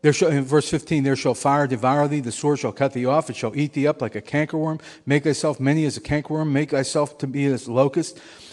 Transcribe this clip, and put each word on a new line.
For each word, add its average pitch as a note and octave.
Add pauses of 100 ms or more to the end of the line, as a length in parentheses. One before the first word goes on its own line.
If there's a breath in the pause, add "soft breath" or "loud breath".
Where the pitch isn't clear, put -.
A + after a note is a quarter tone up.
"There D3+
shall," E3
in C#3
verse C#3
fifteen, D#3
"There C3+
shall B2+
fire C#3+
devour C3
thee, D3
the A#2+
sword D3
shall B2+
cut C#3
thee B2
off, D3
it A#2
shall A2
eat C#3+
thee C#3
up D3
like A2+
a G#2
cankerworm. D#3 (240 loud breath)
Make C#3+
thyself D3
many D3
as C#3+
a G#2+
cankerworm, D3+
make C#3
thyself C#3
to C#3+
be C#3
as C3
locust. C#3 (340 loud breath)